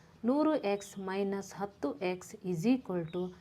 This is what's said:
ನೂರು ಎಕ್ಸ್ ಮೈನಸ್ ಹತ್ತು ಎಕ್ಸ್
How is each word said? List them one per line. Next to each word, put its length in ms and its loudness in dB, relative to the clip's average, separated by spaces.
ನೂರು 300 4
ಎಕ್ಸ್ 440 0
ಮೈನಸ್ 560 -2
ಹತ್ತು 440 -4
ಎಕ್ಸ್ 380 -4